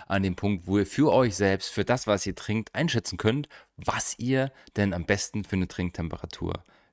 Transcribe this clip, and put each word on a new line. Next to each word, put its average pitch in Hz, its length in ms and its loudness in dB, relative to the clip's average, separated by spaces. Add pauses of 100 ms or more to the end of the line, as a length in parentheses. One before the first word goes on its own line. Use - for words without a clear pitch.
an 98 160 0
den 92 140 0
Punkt, 98 320 -2
wo 98 100 4
ihr 98 80 4
für 135 260 4
euch 117 220 4
selbst, 98 360 2
für 101 140 -2
das, 123 220 0
was 101 180 2
ihr 95 120 -4
trinkt, 107 360 -4
einschätzen 127 460 -2
könnt, 131 300 0 (280)
was - 400 -4
ihr 131 360 0 (240)
denn 101 180 2
am 87 120 -4
besten 101 360 -2
für 98 140 -4
eine 92 100 2
Trinktemperatur 85 960 -6 (300)